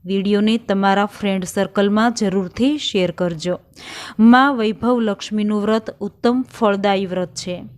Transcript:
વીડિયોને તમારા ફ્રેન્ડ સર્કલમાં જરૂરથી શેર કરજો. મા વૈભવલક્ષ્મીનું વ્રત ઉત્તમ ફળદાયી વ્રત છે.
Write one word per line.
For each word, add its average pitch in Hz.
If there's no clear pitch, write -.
વીડિયોને 202
તમારા 196
ફ્રેન્ડ 190
સર્કલમાં 202
જરૂરથી 214
શેર 180
કરજો. 175
મા 254
વૈભવલક્ષ્મીનું 214
વ્રત 220
ઉત્તમ 240
ફળદાયી 202
વ્રત 180
છે. 180